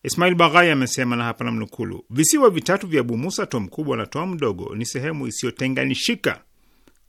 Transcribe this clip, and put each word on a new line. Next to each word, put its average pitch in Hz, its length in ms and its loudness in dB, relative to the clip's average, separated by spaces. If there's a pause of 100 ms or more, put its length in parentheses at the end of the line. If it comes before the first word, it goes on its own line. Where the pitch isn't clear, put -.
Ismail 175 320 2
Baghai 170 360 6
amesema, 127 440 0
na 120 80 -2
hapa 120 220 -4
namnukulu, 107 640 -6
"Visiwa 160 400 6
vitatu 185 380 0
vya 151 160 2
Bu 120 140 -2
Musa, 180 280 -4
Tom 107 220 -4
Kubwa 139 300 -4
na 104 80 -4
Tom 175 280 -6
Ndogo 101 420 -4
ni 117 100 -4
sehemu 139 420 -6
isiyotenganishika 131 1120 -2 (680)